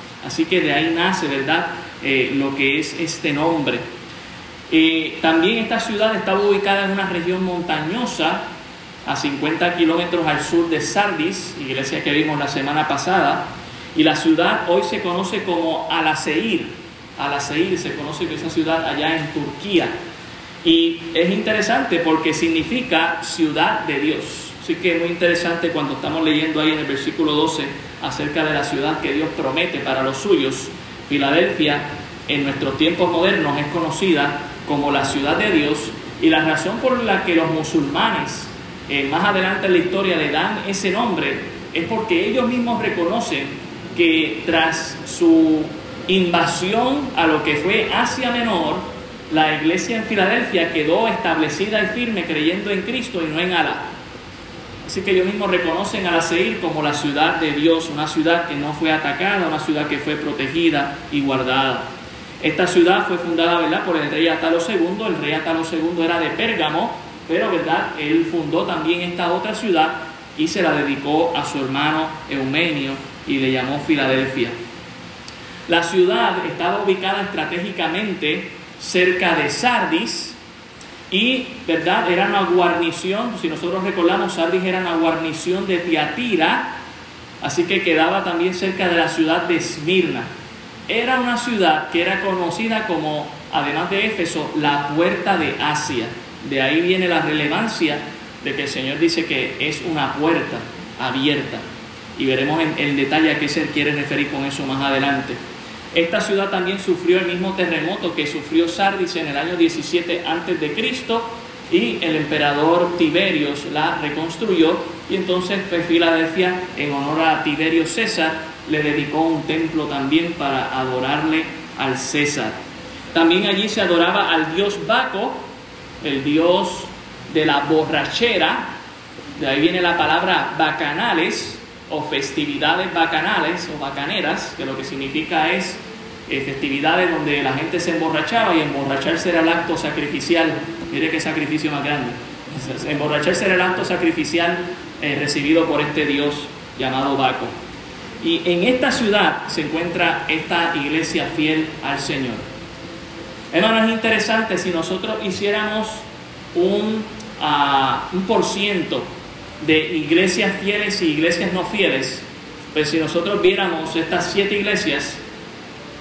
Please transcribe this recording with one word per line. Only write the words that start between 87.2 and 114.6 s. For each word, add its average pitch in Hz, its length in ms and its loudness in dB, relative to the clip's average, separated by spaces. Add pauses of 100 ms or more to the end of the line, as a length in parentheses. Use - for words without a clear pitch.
así 165 220 0
que 185 200 2
quedaba 175 420 4
también 175 280 0
cerca 185 360 0
de 170 80 2
la 160 100 4
ciudad 165 360 2
de 175 120 2
Esmirna. 151 680 0 (640)
Era 247 360 0
una 240 160 0
ciudad 185 540 2
que 170 100 2
era 185 180 0
conocida 196 680 -2
como, 151 380 -2 (280)
además 151 360 0
de 196 160 2
Éfeso, 190 540 -2
la 143 300 0
puerta 180 480 2
de 147 240 0
Asia. 151 460 -2 (420)
De 135 120 0
ahí 147 200 4
viene 185 260 2
la 165 140 2
relevancia 151 800 0 (440)
de 139 100 -4
que 139 100 -4
el 143 40 -2
Señor 139 320 -4
dice 165 260 2
que 131 360 -2
es 147 280 -2
una 147 260 0
puerta 151 420 0 (420)
abierta. 135 580 0 (600)
Y 143 60 0
veremos 139 360 2
en, 156 140 0
en 143 220 0
detalle 151 340 4
a 147 80 0
qué 147 80 0
se 147 200 0
quiere 147 280 0
referir 143 320 -2
con 139 160 -4
eso 139 220 -4
más 135 180 -2
adelante. 135 520 0 (600)
Esta 170 240 2
ciudad 196 300 0
también 190 300 -2
sufrió 180 400 2
el 175 80 0
mismo 180 260 -2
terremoto 165 600 -2
que 147 140 -2
sufrió 165 400 2
Sardis 190 480 0
en 160 120 -2
el 139 100 -2
año 170 180 -2
diecisiete 165 720 0
antes 170 320 -2
de 151 140 -2
Cristo, 233 500 -2 (480)
y 214 300 2
el 160 160 0
emperador 156 800 2
Tiberios 156 760 2
la 160 300 0
reconstruyó, 160 760 2 (320)